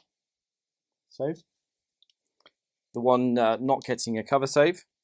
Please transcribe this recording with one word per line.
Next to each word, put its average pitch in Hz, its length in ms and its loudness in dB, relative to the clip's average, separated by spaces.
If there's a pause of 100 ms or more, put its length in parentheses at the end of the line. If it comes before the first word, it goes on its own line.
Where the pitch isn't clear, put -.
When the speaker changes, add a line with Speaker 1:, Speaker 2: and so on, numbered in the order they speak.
(1080)
Speaker 1:
Save. 156 340 -8 (1500)
Speaker 2:
The 120 80 -6
one, 123 360 2
uh, 113 220 2
not 131 240 -2
getting 120 340 -4
a 110 60 -4
cover 135 240 -2
save. 143 380 2 (180)